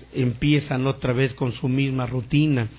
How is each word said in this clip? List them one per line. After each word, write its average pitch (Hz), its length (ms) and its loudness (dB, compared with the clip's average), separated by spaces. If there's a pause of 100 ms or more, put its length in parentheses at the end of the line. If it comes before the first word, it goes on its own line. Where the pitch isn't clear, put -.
(140)
empiezan 139 720 0
otra 135 240 -2
vez 123 220 0
con 127 180 -2
su - 160 -4
misma 131 380 0
rutina. 127 720 2